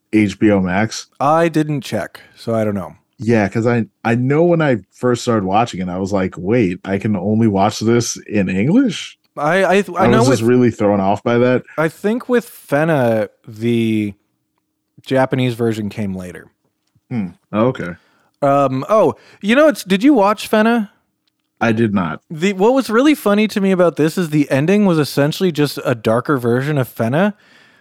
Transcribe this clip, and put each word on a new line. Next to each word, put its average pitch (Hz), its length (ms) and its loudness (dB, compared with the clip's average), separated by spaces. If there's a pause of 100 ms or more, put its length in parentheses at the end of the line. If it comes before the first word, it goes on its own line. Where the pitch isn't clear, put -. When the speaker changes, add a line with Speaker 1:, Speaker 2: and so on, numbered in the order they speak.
(120)
Speaker 1:
H 107 260 0
B 107 140 4
O 98 80 4
Max? 95 480 -4 (140)
Speaker 2:
I 160 260 2
didn't 151 340 -2
check, - 380 -8 (160)
so - 180 -6
I 110 120 0
don't 104 100 -2
know. 85 200 -8 (240)
Speaker 1:
Yeah, 110 300 2
'cause 113 160 -2
I, 120 220 0 (180)
I 117 80 0
know 131 300 0
when 170 180 2
I 135 160 2 (140)
first 123 320 -2
started 110 200 0
watching 95 380 0
it, 90 80 -6
I 90 80 -6
was 95 160 -4
like, 95 240 -2
"Wait, 92 480 0
I 98 140 -2
can 107 160 -2
only 107 320 0
watch 98 320 0
this 117 360 0 (120)
in 98 200 -2
English?" 156 680 0 (180)
Speaker 2:
I, 165 280 0
I, 180 140 2
I 202 60 2 (140)
Speaker 1:
I 175 100 2
Speaker 2:
know - 120 4
Speaker 1:
was 123 80 2
just 123 160 2
Speaker 2:
with 117 80 2
Speaker 1:
really 123 180 4
thrown 104 300 0
off 98 240 0
by 120 160 0
that. 123 240 2 (160)
Speaker 2:
I 160 100 0
think 226 400 -4
with 240 180 0
Fena, 131 840 0 (180)
the 110 680 -2 (880)
Japanese 131 540 -2
version 110 340 -2
came 98 240 -6
later. 87 380 -14 (580)
Speaker 1:
Hmm. 107 200 -6 (220)
Oh, 110 180 0
okay. 87 260 -8 (480)
Speaker 2:
Um, 139 440 0
oh, 196 280 2 (260)
you 214 140 0
know, 311 120 4
it's, - 160 -2
did 190 200 -2
you 294 100 6
watch 208 360 0
Fena? 220 420 0 (680)
Speaker 1:
I 117 120 0
did 110 240 0
not. 82 340 -4
Speaker 2:
The, 175 240 -2
what 214 220 2
was 262 120 0
really 262 280 4
funny 208 320 2
to 202 120 -4
me 190 120 2
about 175 240 2
this 156 240 0
is 170 100 -2
the 151 220 2
ending 175 340 2
was 165 140 2
essentially 151 520 0
just 143 320 -2
a 131 120 0
darker 117 420 0
version 127 400 -2
of 127 100 0
Fena, 156 460 -2 (480)